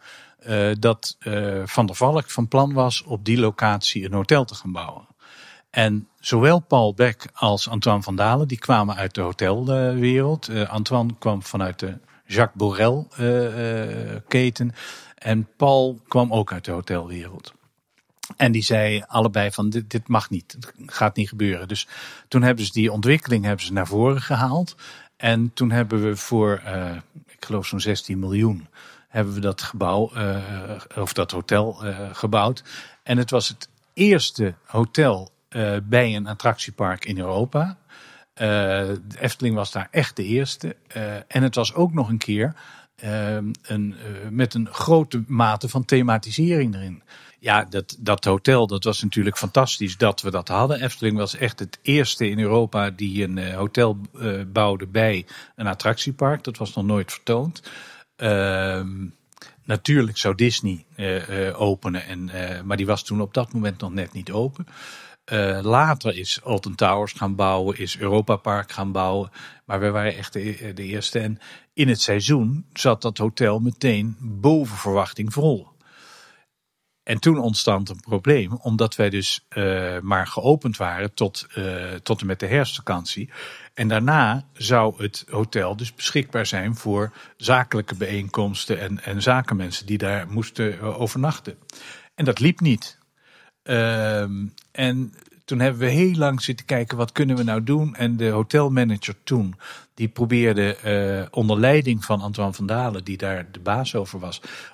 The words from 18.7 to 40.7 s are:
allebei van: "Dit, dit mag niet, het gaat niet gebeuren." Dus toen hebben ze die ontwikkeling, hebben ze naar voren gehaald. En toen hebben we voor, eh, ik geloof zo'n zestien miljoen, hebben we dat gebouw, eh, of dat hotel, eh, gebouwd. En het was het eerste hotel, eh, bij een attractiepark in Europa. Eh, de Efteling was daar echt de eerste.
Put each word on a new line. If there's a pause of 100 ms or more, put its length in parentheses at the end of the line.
allebei
van:
"Dit,
dit
mag
niet,
het (120)
gaat
niet
gebeuren."
Dus (400)
toen
hebben
ze
die
ontwikkeling,
hebben
ze
naar
voren
gehaald. (420)
En
toen
hebben
we
voor,
eh, (360)
ik
geloof
zo'n
zestien
miljoen, (400)
hebben
we
dat
gebouw,
eh, (580)
of
dat
hotel,
eh, (140)
gebouwd. (400)
En
het
was
het (240)
eerste (120)
hotel, (180)
eh,
bij
een
attractiepark
in
Europa. (560)
Eh,
de
Efteling
was
daar
echt
de
eerste. (120)